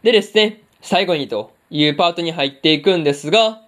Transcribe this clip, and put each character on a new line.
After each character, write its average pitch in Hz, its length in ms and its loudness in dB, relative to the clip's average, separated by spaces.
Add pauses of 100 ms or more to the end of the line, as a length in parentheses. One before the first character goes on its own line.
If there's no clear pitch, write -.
で 226 80 4
で 214 100 4
す - 140 -8
ね、 214 280 0 (180)
最 190 240 0
後 175 100 0
に 139 120 -6
と 110 260 -8 (160)
い 151 180 0
う 147 80 0
パ 175 140 2
ー 170 40 -6
ト 175 80 -6
に 165 120 -4
入 147 140 -4
っ 139 40 -6 (100)
て 156 120 2
い 147 80 -2
く 185 160 2
ん 160 60 -2
で 143 100 0
す 147 180 -6
が 220 360 0